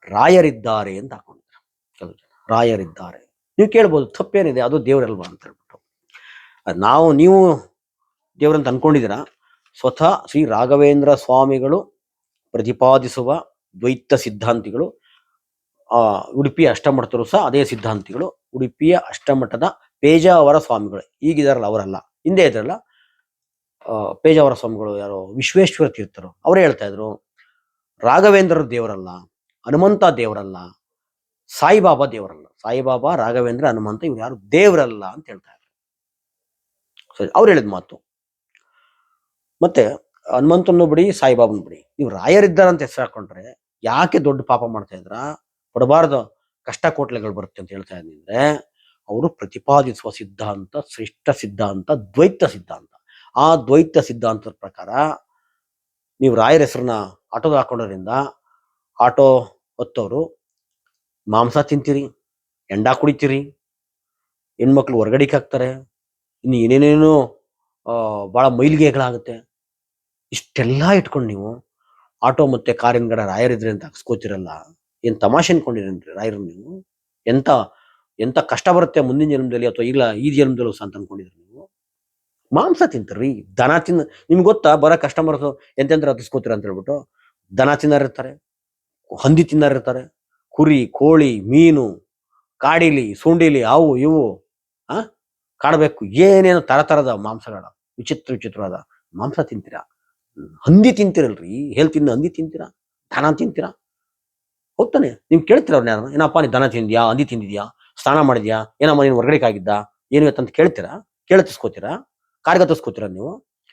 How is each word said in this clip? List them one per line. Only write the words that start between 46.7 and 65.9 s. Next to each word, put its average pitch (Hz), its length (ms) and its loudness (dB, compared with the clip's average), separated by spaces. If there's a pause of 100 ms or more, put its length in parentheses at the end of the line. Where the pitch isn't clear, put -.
ಕೋಟ್ಲೆಗಳು 120 480 -6
ಬರುತ್ತೆ 98 280 -16
ಅಂತ 90 80 -20
ಹೇಳ್ತಾ 98 280 -18
ಇದ್ದೀನಿ 80 180 -20
ಅಂದ್ರೆ, 117 400 -2 (520)
ಅವರು 120 200 -4
ಪ್ರತಿಪಾದಿಸುವ 131 800 -2
ಸಿದ್ಧಾಂತ 101 640 -14 (120)
ಶ್ರೇಷ್ಠ - 420 -8
ಸಿದ್ಧಾಂತ, 101 600 -8
ದ್ವೈತ 151 540 0
ಸಿದ್ಧಾಂತ. - 460 -12 (460)
ಆ 156 200 4
ದ್ವೈತ 151 420 2
ಸಿದ್ಧಾಂತದ 113 520 -4
ಪ್ರಕಾರ 92 380 -20 (1300)
ನೀವು 131 140 2
ರಾಯರ 123 260 4
ಹೆಸರನ್ನ 123 300 -2 (440)
ಆಟೋದ 151 200 -2
ಹಾಕೊಳ್ಳೋದ್ರಿಂದ 110 540 -6 (920)
ಆಟೋ 127 400 4 (360)
ಹೊತ್ತವರು 123 680 -8 (840)
ಮಾಂಸ 120 300 0
ತಿಂತೀರಿ, 143 500 -4 (600)
ಎಂಡ 107 180 -2
ಕುಡಿತೀರಿ, 135 520 0 (1200)
ಹೆಣ್ಮಕ್ಳು 131 380 2
ಹೊರಗಡೆಗೆ 117 360 0
ಹಾಕ್ತಾರೆ, 131 380 -4 (760)